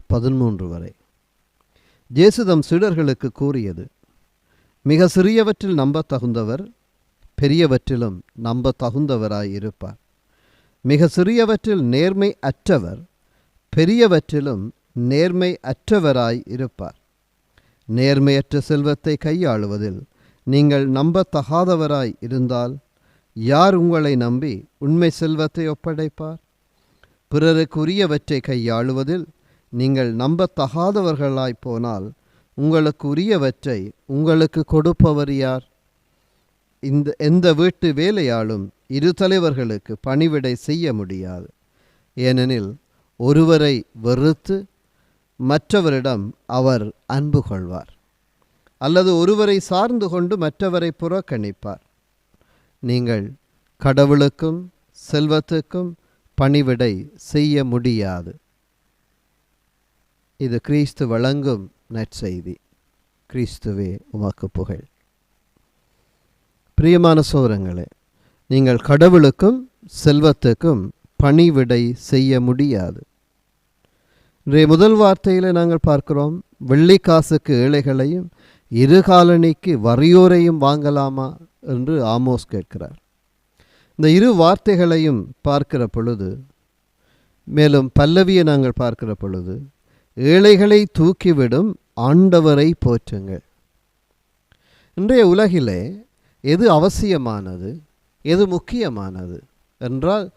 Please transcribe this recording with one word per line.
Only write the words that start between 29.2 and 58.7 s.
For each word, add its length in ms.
நீங்கள் 440
நம்பத்தகாதவர்களாய் 1400
போனால், 520
உங்களுக்கு 600
உரியவற்றை 760
உங்களுக்கு 580
கொடுப்பவர் 680
யார்? 360
இந்த, 380
எந்த 360
வீட்டு 400
வேலையாளும் 760
இரு 340
தலைவர்களுக்கு 800
பணிவிடை 540
செய்ய 380
முடியாது. 540
ஏனெனில், 600
ஒருவரை 680
வெறுத்து 640
மற்றவரிடம் 960
அவர் 460
அன்பு 380
கொள்வார், 500
அல்லது 380
ஒருவரை 440
சார்ந்து 500
கொண்டு 280
மற்றவரை 600
புறக்கணிப்பார். 840
நீங்கள் 520
கடவுளுக்கும் 920
செல்வத்துக்கும் 840
பணிவிடை 840
செய்ய 480
முடியாது." 720